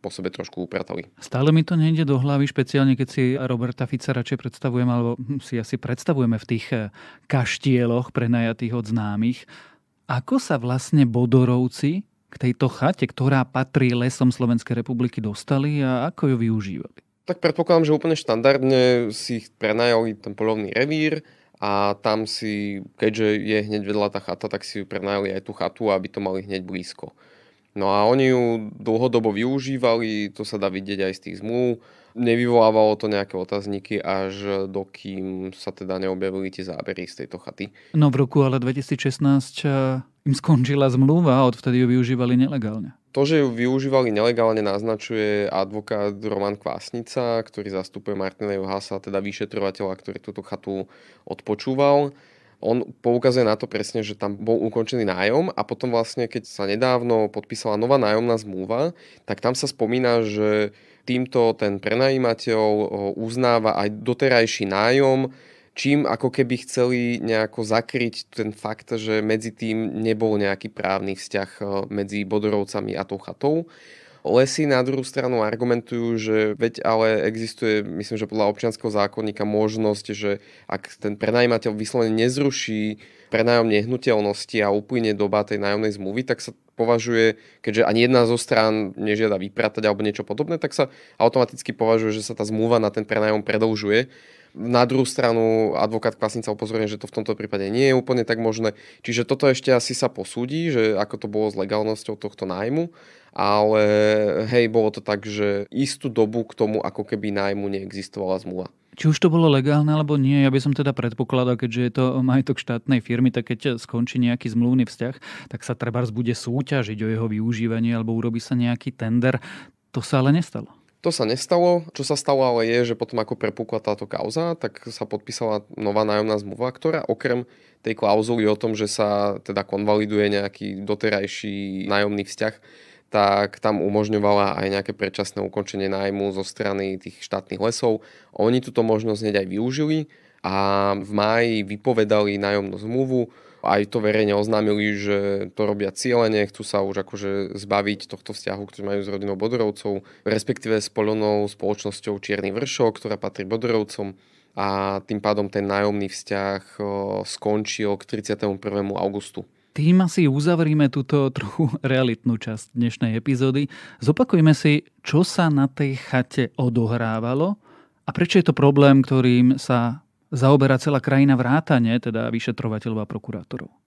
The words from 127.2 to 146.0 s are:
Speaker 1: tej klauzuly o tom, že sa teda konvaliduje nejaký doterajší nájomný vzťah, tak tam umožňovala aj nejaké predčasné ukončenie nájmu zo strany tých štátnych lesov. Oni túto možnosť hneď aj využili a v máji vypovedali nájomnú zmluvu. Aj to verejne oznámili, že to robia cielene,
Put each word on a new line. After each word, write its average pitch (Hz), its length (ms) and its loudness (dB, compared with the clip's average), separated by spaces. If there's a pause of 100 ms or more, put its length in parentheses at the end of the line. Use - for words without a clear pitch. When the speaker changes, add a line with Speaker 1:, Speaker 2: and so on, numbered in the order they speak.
Speaker 1:
tej 113 160 -6
klauzuly 110 480 2
o 107 80 4
tom, 107 240 -2
že 107 80 0
sa 101 560 0
teda 98 240 -4
konvaliduje 104 720 2
nejaký 101 480 -6
doterajší 101 1040 -4
nájomný 101 340 2
vzťah, - 320 -6 (560)
tak 101 500 2
tam 107 160 0
umožňovala 101 800 2
aj 98 160 -2
nejaké 98 220 -4
predčasné 98 420 -6
ukončenie 98 480 -4
nájmu 98 480 -2
zo 95 80 -4
strany 98 560 -4
tých - 240 -16
štátnych 95 400 -6
lesov. 113 400 0 (320)
Oni 120 240 2
túto 123 240 -2
možnosť 110 400 0
hneď 104 220 -2
aj - 100 -6
využili 143 440 -2 (440)
a 95 140 -2 (420)
v 98 160 -10
máji 113 480 2
vypovedali 104 800 0
nájomnú 101 320 -2
zmluvu. 123 560 -2 (320)
Aj 101 240 2
to 110 160 -4
verejne 107 320 2
oznámili, 104 640 0
že 101 200 -2 (360)
to 107 80 -4
robia 101 320 -2
cielene, 113 560 2